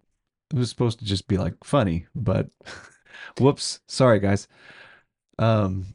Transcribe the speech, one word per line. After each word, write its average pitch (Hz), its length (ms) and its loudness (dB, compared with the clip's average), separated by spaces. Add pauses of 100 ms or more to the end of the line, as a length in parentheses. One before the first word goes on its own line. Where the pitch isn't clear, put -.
(500)
it 151 60 -4
was 123 140 0
supposed 117 300 -2
to 113 40 -12
just 101 240 -4
be, 98 80 2
like, - 260 -4
funny, 92 520 0
but 101 340 -2 (160)
<laughs> - 340 -20 (400)
Whoops. - 480 0
Sorry, 120 340 4
guys. 98 280 0 (880)
Um, 101 560 0